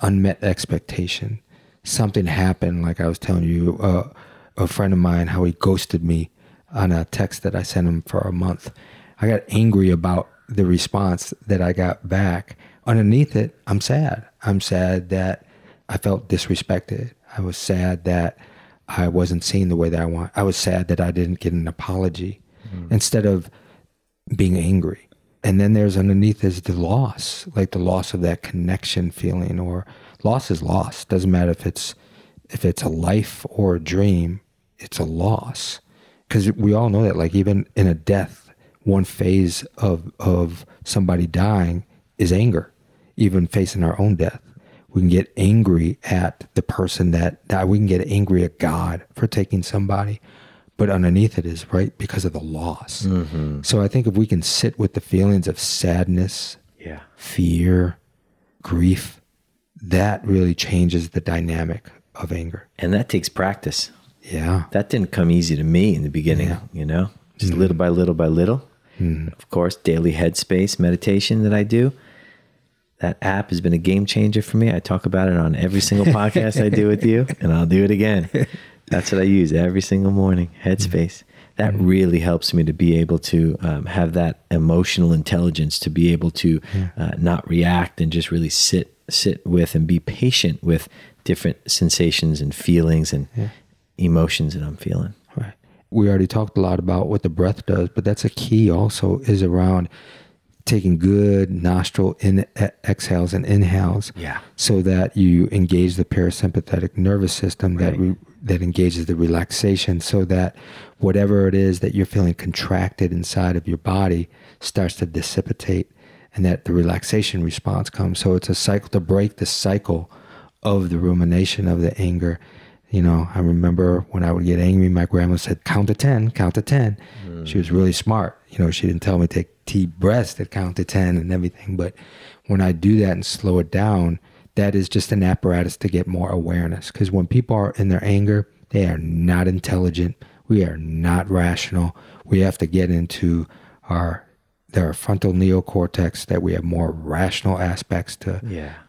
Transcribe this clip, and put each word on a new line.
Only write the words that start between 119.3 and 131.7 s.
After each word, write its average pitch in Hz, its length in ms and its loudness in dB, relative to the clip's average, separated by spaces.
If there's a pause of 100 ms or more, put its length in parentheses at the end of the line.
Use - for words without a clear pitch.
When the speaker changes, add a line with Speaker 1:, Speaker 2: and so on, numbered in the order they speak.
Speaker 1:
the 95 80 -4
cycle 95 640 -2 (520)
of 98 280 0
the 85 100 -2
rumination 90 680 2
of 87 140 0
the 85 180 0
anger. 87 400 -2 (520)
You 95 100 2
know, 85 340 4
I 95 40 -2
remember 87 720 2
when 92 120 -2
I 85 80 0
would 87 140 -2
get 87 140 2
angry, 92 300 4
my 87 160 2
grandma 87 320 2
said, - 260 -6
"Count 101 240 0
to 107 80 2
ten, 117 360 2
count 107 240 0
to 107 60 0
ten." 113 360 0 (300)
Speaker 2:
Mm. 85 200 -12
Speaker 1:
She 78 100 -4
was 85 140 0
really 92 220 4
smart. 107 440 -2 (120)
You - 100 -6
know, 85 120 2
she - 160 -2
didn't 85 160 0
tell 92 160 2
me 87 80 4
to - 60 -10
take 87 160 -2 (160)
deep 92 340 -2
breaths 101 360 2
that - 160 -8
count 90 260 -6
to 90 80 -2
ten 92 320 0
and 85 140 -4
everything. 92 460 -4